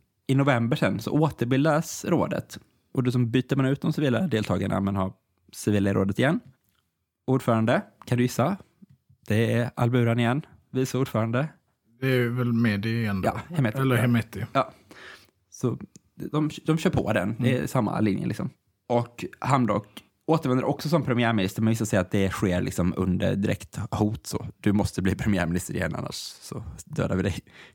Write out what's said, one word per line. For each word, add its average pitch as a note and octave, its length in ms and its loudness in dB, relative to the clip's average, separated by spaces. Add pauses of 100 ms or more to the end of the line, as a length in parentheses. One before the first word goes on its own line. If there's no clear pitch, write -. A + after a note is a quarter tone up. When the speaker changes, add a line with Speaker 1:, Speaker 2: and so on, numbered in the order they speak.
(280)
Speaker 1:
i C3+ 80 2
november C3+ 420 2
sen G2 220 0
så - 120 -6
återbildas D3 920 0
rådet. - 540 -2 (340)
Och C3 100 0
då B2 80 0
som B2 200 0
byter C3 240 0
man C3+ 100 2
ut C#3 160 0
de D#3+ 120 0
civila C3 340 0
deltagarna G2 520 0
men G2 160 0
har F#2+ 180 -2 (400)
civila G2+ 360 2
i G2+ 40 2
rådet G2 260 2
igen. D3 200 2 (880)
Ordförande, B2 540 2 (240)
kan B2 120 0
du A#2+ 60 2
gissa? C3+ 340 0 (680)
Det A2 260 2
är A#2 220 0
Al-Buran A#2+ 440 2
igen, A#2+ 260 0 (260)
vice C3 260 -2
ordförande. A#2+ 500 0 (540)
Speaker 2:
Det C3 60 -2
är B2 220 2
väl A#2+ 240 0
Mehdi A2+ 360 0 (120)
igen G2+ 200 -2
då? - 120 -2
Speaker 1:
Ja, D#3+ 220 -10
Hemeti. B2+ 220 0
Speaker 2:
Eller C3+ 180 2
Hemeti. A2+ 580 0
Speaker 1:
Ja. C3+ 180 0 (760)
Så B2 280 -4 (540)
de, D3+ 180 -2 (160)
de D#3+ 120 2
kör F3 120 0
på - 240 0
den. G2+ 260 0
Det B2 120 2
är B2+ 40 2
Speaker 2:
Mm. - 120 -2
Speaker 1:
samma G#2+ 320 -2
linje, G#2 280 0
liksom. - 220 -4 (380)
Och A#2+ 380 -2 (140)
Hamdok A#2 480 0 (400)
återvänder C#3 380 2
också C#3+ 240 -4
som D3+ 140 2
premiärminister, A2+ 580 0
men A2 100 4
visar A2+ 140 0
sig G2+ 140 2
att F2+ 120 -2
det G2 180 2
sker F2+ 320 0
liksom F2+ 360 0
under F#2 380 0
direkt G2+ 440 -4 (120)
hot. G#2+ 360 -2
Så, - 180 -8 (140)
"Du G#2 140 2
måste G2 280 0
bli F#2 140 2
premiärminister F2 580 0
igen, E2+ 220 -4
annars - 200 -8
så - 480 -12 (220)
dödar F#2 300 -2
vi F#2 80 0
dig." F2 160 -2 (360)